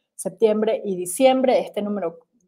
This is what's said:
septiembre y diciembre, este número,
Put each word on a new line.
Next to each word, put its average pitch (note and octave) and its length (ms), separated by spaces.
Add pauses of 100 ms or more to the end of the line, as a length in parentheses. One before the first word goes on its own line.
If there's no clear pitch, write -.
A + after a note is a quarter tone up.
(140)
septiembre G#3+ 680
y G3 120
diciembre, B3+ 640
este F#3+ 200
número, G3 380 (300)